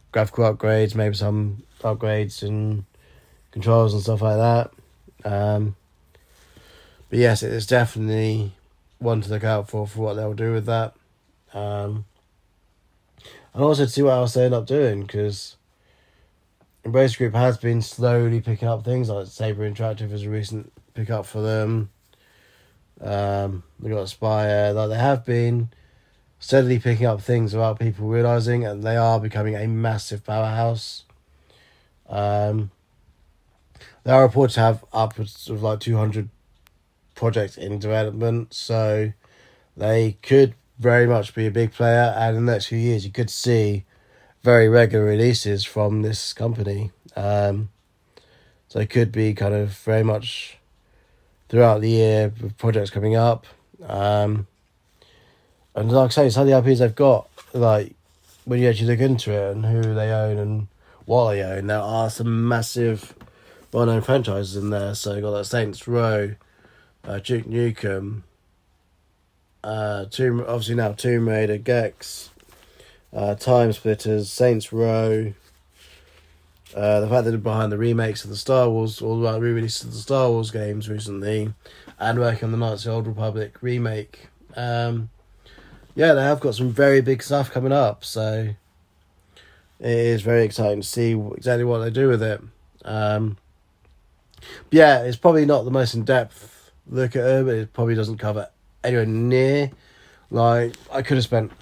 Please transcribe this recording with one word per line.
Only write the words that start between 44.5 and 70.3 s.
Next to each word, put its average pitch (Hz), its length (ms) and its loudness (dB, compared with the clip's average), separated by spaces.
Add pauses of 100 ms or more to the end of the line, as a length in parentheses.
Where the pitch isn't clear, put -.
regular 113 380 6
releases 107 580 2
from 107 380 -2
this 107 320 -6
company. 107 580 -4 (240)
Um, 101 540 -2 (960)
so - 120 -4
it 107 100 0
could 117 220 2
be 110 220 0
kind 101 200 -2
of 104 160 0
very 110 340 0
much - 540 -4 (920)
throughout 113 320 6
the 110 100 0
year 110 520 4
with 104 160 -10
projects 107 320 0
coming 107 260 0
up. 117 300 2 (420)
Um, 104 600 0 (1300)
and 110 160 -2
like 131 160 6
I - 20 0
say, 139 220 4
some 110 100 2
of 139 60 4
the 135 80 6
I 131 60 6
Ps 127 180 4
they've 117 160 2
got, 135 340 4 (240)
like, 110 400 2 (520)
when 123 140 -2
you 123 80 4
actually 113 200 2
look 120 120 2
into 127 320 0
it 101 200 -2
and 110 140 -4
who 113 280 0
they 107 180 -2
own 107 280 -2
and 104 280 -4 (380)
what 117 260 2
they 101 120 -2
own, 95 240 -6
there 104 120 -2
are 113 300 -2
some 117 380 -2
massive 117 640 -2 (580)
well-known 117 300 2
franchises 101 540 -2
in 101 160 -4
there. 101 240 -4
So 101 180 -8
you've 104 100 -6
got, 104 60 -4
like, 104 160 -4
Saints 110 420 -6
Row, 110 480 0 (680)
uh, 98 140 -8
Duke 117 260 -4
Nukem, 107 800 -4 (1400)
uh, 107 420 -6
Tomb, 120 360 -2